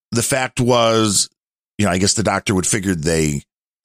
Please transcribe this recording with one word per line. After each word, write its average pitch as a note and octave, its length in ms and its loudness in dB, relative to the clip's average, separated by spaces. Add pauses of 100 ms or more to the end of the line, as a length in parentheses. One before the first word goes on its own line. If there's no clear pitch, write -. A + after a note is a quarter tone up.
(120)
the A2+ 120 0
fact C3 360 -2
was, A2+ 680 2 (480)
you G#2 80 0
know, F2+ 60 0
I F2+ 60 0
guess F#2+ 160 0
the G#2+ 100 -4
doctor G2 320 -2
would F#2 120 0
figure G2 280 -2
they D#2 480 -2 (420)